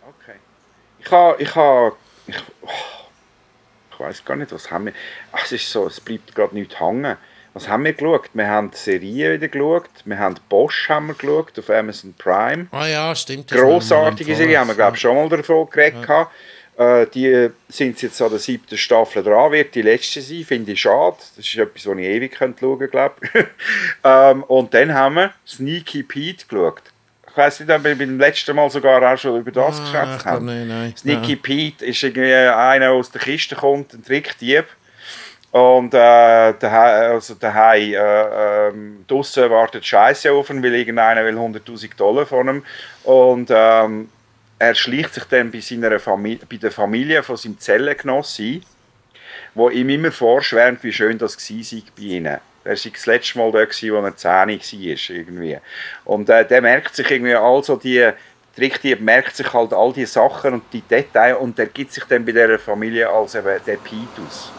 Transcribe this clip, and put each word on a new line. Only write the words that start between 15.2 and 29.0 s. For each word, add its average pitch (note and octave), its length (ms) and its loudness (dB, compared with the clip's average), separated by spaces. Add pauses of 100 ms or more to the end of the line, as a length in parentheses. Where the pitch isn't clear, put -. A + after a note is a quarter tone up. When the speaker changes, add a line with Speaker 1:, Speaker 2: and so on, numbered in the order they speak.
Speaker 1:
mal E3 60 0
davon D#3+ 340 0
geredet D3 320 2
Speaker 2:
Ja. A#2+ 40 -12
Speaker 1:
gehabt. D#3 260 0 (460)
Äh, A#2+ 300 4
die B2+ 420 2 (180)
sind B2+ 360 -6
jetzt A#2 180 -6
an A2+ 80 0
der G#2+ 100 -4
siebten A#2+ 380 -10
Staffel A2 460 0
dran, A2+ 280 4
wird D3 220 0
die A#2+ 80 -4
letzte A2 400 0
sein, D#3 240 -14
finde A2+ 280 -6
ich F#2 80 -6
schade. C#3+ 360 2 (180)
Das G#2+ 100 -20
ist - 120 -10
etwas, G#2+ 300 -4
was F#2+ 100 -4
ich F#2 80 -8
ewig A#2 280 -4
könnte B2+ 280 -6
schauen, C3 280 -4
glaub C3+ 340 -2
ich. - 80 -10
<laughs> A3+ 140 2 (580)
Ähm, C3+ 400 8
und B2+ 300 0
dann D3 200 4
haben C#3 220 2
wir F#3+ 180 0 (120)
Sneaky D3 580 -10
Pete E3 440 -12
geschaut. F2 360 -2 (460)
Ich - 60 -14
weiss C#3+ 240 2
nicht, D#3 120 -14
ob D#3 120 2
wir D3 140 0
beim C3 220 -4
letzten D3 360 2
Mal D3 140 2
sogar C3 320 4 (100)